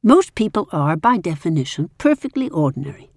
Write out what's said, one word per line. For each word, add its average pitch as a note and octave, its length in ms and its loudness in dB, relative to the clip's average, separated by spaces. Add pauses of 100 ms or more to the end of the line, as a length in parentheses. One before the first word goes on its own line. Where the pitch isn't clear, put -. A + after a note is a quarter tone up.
Most D#4 340 4
people - 360 -2
are, D3+ 240 0
by A#3 220 2
definition, D#3+ 800 -4
perfectly - 520 -2
ordinary C#3 680 -4